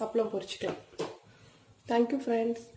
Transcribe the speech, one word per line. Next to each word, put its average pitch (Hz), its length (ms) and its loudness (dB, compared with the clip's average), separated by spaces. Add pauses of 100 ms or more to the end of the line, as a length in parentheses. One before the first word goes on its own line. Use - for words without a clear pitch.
அப்பளம் 220 300 0
பொரிச்சுக்கலாம். - 480 -4 (1080)
Thank 233 240 4
you 269 120 0
ஃப்ரெண்ட்ஸ். 233 400 0 (100)